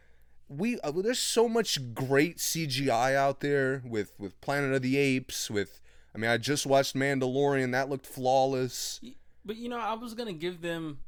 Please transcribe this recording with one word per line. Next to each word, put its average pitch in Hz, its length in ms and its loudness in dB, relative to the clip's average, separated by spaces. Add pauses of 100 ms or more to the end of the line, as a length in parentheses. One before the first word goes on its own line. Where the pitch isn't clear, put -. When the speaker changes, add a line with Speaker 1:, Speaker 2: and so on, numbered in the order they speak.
(480)
Speaker 1:
We, 196 320 -4
uh, 147 120 -4
there's 202 280 0
so 233 300 4
much 147 440 0
great 139 460 2
C 160 280 -2
G 135 220 0
I 123 260 2
out 139 260 2
there 135 440 2
with, 110 320 -4
with 98 220 -10
Planet 139 340 0
of 135 80 2
the 127 140 2
Apes, 135 560 0
with, 101 300 -4 (340)
I 104 40 -8
mean, 113 120 0
I 117 60 4
just 139 280 -2
watched 139 300 4
Mandalorian, 135 800 2
that 131 160 0
looked 135 180 -6
flawless. 131 960 0
Speaker 2:
Y-, 247 120 -16 (280)
but, 220 140 -10
you 233 100 -10
know, 240 120 -6
I 220 160 -4
was 226 180 -10
gonna 226 200 -8
give 170 280 -6
them 165 460 -6